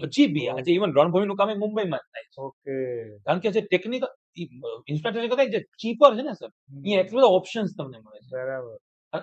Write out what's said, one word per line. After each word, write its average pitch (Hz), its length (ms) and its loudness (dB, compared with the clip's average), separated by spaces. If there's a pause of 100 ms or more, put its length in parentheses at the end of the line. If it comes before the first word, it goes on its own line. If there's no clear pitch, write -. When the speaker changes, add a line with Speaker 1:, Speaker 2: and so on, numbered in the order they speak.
Speaker 1:
હજી - 240 4
બી. 147 220 0
Speaker 2:
ઓહ. 127 100 -4
Speaker 1:
આજે 151 140 2
even 180 220 2
રણ 151 160 6
ભૂમિનું 196 260 2
કામ 202 140 2
એ 214 40 -2
મુંબઈમાં 208 440 -2
જ - 40 -16
થાય 117 200 -18
છે. - 200 -18
Speaker 2:
ઓકે. 123 760 -8
Speaker 1:
કારણ 151 200 0
કે 208 120 -2
જે 208 100 0
ટેકનિકલ, 220 460 0 (320)
ઈ, 170 100 -8 (400)
ઇન્ફ્રાસ્ટ્રક્ચર 220 400 -2
કરતા 269 160 4
જે 208 160 -2
ચીપર 233 560 2
છે 247 60 -4
ને, 277 100 -6
સર, 135 140 -12
Speaker 2:
હમ. - 300 -20
Speaker 1:
અહીંયા 185 240 0
એટલા 208 180 -2
બધા 262 80 8
ઓપ્શન્સ 190 520 2
તમને 131 200 -10
મળે 110 200 -20
છે. 127 120 -20
Speaker 2:
બરાબર. 127 460 -8 (360)
Speaker 1:
અને 160 100 -6